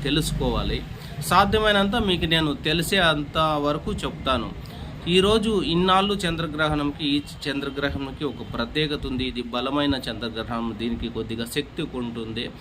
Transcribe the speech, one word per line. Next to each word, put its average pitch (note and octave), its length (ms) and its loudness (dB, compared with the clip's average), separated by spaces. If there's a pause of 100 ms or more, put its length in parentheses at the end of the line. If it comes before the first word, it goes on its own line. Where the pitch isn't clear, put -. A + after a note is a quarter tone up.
తెలుసుకోవాలి. B2 800 0 (380)
సాధ్యమైనంత G3+ 760 4
మీకు F#3 280 2
నేను D#3+ 300 4
తెలిసే D#3+ 420 0
అంత D#3+ 420 2
వరకు D3+ 540 2
చెప్తాను. B2+ 840 -2 (340)
ఈరోజు G3+ 540 4
ఇన్నాళ్ళు F#3 520 4
చంద్రగ్రహణంకి, D3+ 1000 0
ఈ D3 60 0 (280)
చంద్రగ్రహణంకి C#3 720 -4
ఒక A#2+ 300 -6
ప్రత్యేకత C3+ 520 -2
ఉంది. B2+ 180 -2
ఇది B2 180 -4
బలమైన C3+ 520 0
చంద్రగ్రహణం, A2+ 840 -4
దీనికి A#2 300 -2
కొద్దిగా A2+ 360 -4
శక్తి D3 380 -6 (120)
ఉంటుంది. A#2 560 -6 (100)